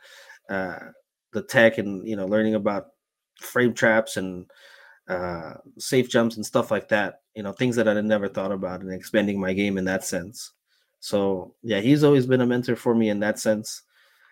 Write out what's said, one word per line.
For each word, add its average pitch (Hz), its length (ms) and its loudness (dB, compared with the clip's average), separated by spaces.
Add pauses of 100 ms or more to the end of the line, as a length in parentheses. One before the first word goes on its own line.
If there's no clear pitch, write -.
(500)
uh, 95 300 -6 (520)
the 104 120 -6
tech 113 340 4
and, 101 300 -6
you 110 80 -4
know, 98 100 -4
learning 110 300 2
about 101 320 -2 (520)
frame 123 340 0
traps 110 440 2
and, 92 320 -8 (600)
uh, 87 460 -6 (220)
safe 127 320 0
jumps 117 280 2
and 107 80 -8
stuff 113 260 -2
like 104 180 -4
that, 101 320 -2 (140)
you 107 80 -12
know, 101 80 -8
things 123 240 -2
that 110 120 2
I 104 80 4
had 107 100 -2
never 107 220 0
thought 98 240 -6
about 92 300 -6
and 95 120 -8
expanding 101 460 -2
my 95 140 -2
game 98 240 0
in 92 80 -2
that 95 180 -2
sense. 92 480 -8 (480)
So, 98 640 -2
yeah, 104 180 0
he's 147 220 4
always 143 240 6
been 127 140 4
a 123 60 2
mentor 123 280 0
for 120 200 0
me 110 140 4
in 104 120 0
that 107 180 -2
sense. 110 440 -2 (480)